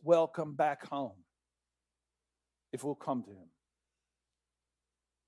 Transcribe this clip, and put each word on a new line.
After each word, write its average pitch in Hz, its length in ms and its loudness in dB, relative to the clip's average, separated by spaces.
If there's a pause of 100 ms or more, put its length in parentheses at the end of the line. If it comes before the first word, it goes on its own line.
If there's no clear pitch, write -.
welcome 160 520 4
back 147 320 0
home 120 380 -8 (1500)
if 131 120 -6
we'll 143 100 -2
come 131 280 -2
to 101 80 -14
him. 92 180 -20 (1800)